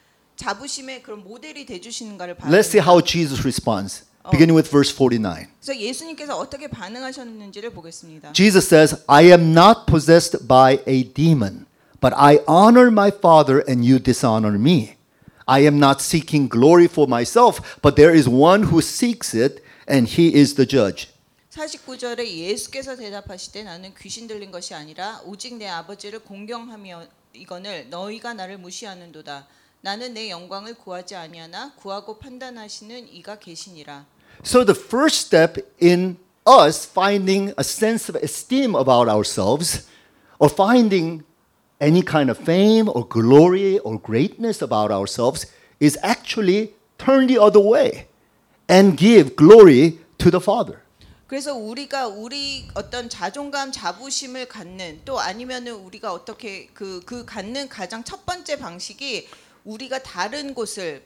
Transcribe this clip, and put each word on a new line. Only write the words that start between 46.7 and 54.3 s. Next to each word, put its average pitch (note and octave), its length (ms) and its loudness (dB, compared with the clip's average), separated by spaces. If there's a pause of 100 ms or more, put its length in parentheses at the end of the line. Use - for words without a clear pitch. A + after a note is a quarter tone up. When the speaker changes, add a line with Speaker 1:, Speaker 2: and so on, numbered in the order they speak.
Speaker 2:
turn C4 280 0
the B3 140 2
other G#3 200 6
way - 460 0 (640)
and F#3 260 4
give F3+ 380 4
glory E3 640 8 (200)
to F3+ 120 2
the F3 100 0
Father. G#3 400 -6 (480)
Speaker 1:
그래서 C#4+ 260 -12
우리가 B3 540 -10
우리 C4 640 -14
어떤 A#3 360 -14
자존감, C#4 600 -12
자부심을 B3 800 -12